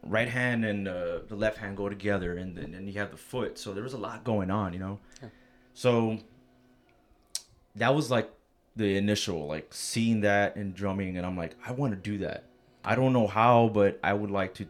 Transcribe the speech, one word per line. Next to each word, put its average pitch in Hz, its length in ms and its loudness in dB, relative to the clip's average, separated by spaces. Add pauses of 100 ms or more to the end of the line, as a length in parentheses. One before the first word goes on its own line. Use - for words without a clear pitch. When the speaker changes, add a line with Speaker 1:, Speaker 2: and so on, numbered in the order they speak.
Speaker 1:
right 113 260 0
hand 123 380 0
and, 101 200 -2
uh, 87 420 -4
the 110 60 -10
left 107 240 0
hand 98 200 -8
go 101 100 -2
together, 98 480 -2
and 90 200 -8
then, 85 180 -10
and 95 140 -12
you 98 100 -8
have 101 120 -4
the - 60 -18
foot." - 420 -6
So 104 140 -8
there 98 100 -6
was 127 120 -8
a 131 40 -8
lot 113 260 -10
going 104 260 0
on, 98 240 0
you 90 40 -8
know? 95 200 -6 (240)
Speaker 2:
Yeah. 113 60 -16 (460)
Speaker 1:
So 113 440 2 (1600)
that 113 180 4
was, 143 160 0
like, 117 200 2 (460)
the 101 220 2
initial, 101 480 0
like, 76 260 -8
seeing 113 500 0
that 101 360 4
in 101 140 -6
drumming, 95 440 -4
and 90 80 -4
I'm 92 140 -4
like, 82 180 -6 (100)
"I 127 60 -6
wanna 123 240 -2
do 101 220 -4
that. - 260 -6 (400)
I 104 120 2
don't 131 180 4
know 117 120 6
how, 117 420 8
but 101 360 4
I 98 80 2
would 104 180 -2
like 98 240 -2
to 98 160 -10